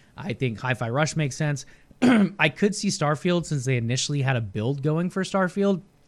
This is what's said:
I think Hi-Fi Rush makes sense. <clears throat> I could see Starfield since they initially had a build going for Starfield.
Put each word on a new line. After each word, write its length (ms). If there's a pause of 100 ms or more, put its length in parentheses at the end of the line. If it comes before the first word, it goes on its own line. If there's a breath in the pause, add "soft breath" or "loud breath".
(180 soft breath)
I 160
think 260
Hi-Fi 300
Rush 260
makes 200
sense. 300 (180 loud breath)
<clears throat> 180
I 480
could 260
see 140
Starfield 560
since 200
they 120
initially 440
had 140
a 60
build 420
going 260
for 140
Starfield. 580 (260)